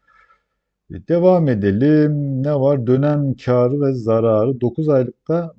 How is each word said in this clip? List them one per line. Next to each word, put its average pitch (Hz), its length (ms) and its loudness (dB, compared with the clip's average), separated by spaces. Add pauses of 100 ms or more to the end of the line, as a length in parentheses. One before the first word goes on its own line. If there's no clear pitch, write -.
(920)
E, 87 140 -14
devam 170 400 2
edelim. 135 960 0
Ne 147 120 -2
var? 135 320 0
Dönem 139 460 0 (120)
karı 123 360 0
ve 135 120 0
zararı. 113 680 0
Dokuz 151 280 -2
aylıkta 156 680 -2